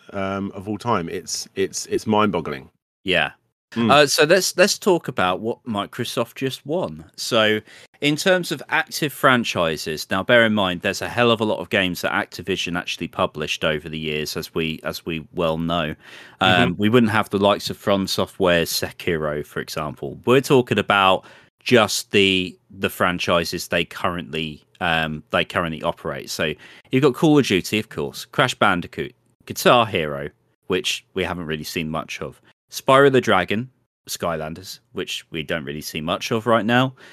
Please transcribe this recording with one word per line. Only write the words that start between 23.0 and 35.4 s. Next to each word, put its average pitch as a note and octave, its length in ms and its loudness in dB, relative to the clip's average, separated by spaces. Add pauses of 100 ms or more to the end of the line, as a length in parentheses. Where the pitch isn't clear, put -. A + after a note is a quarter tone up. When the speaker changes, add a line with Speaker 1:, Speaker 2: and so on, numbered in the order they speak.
Speaker 2:
they F2 180 -2
currently, D#2+ 760 -6 (200)
um, D#2+ 480 -2
they F2 160 0
currently E2 360 -4
operate. D#2 460 -6
So D#2+ 240 -4 (380)
you've C3 140 2
got C3 100 4
Call D3+ 240 4
of B2 80 4
Duty, G2+ 320 0
of - 100 -6
course, - 380 -8
Crash - 280 0
Bandicoot, F2 600 0 (320)
Guitar A#2+ 400 4
Hero, D2+ 420 -4 (380)
which - 480 -2
we F#2 100 -2
haven't F2 220 -6
really D#2 180 -6
seen D#2+ 240 -6
much - 320 -8
of, C#2 180 -12 (320)
Spyro C#3 420 4
the B2+ 80 6
Dragon, G#2 500 0 (380)
Skylanders, E2+ 720 -8 (120)
which - 380 -8
we D#2+ 120 -8